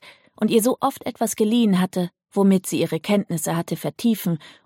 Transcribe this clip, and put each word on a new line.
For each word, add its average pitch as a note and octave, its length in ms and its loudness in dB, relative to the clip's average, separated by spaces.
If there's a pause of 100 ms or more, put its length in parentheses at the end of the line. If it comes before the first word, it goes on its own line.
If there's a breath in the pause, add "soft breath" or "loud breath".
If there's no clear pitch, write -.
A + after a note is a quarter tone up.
(360 soft breath)
und G#3+ 140 -2
ihr A3+ 140 4
so B3 160 2
oft - 260 -4
etwas A#3+ 300 -4
geliehen G#3+ 440 2
hatte, F3+ 300 -2 (220)
womit G3 340 4
sie E3 160 -2
ihre D#3+ 180 -2
Kenntnisse F3 560 -2
hatte E3+ 200 -4
vertiefen F3 640 -2 (260 loud breath)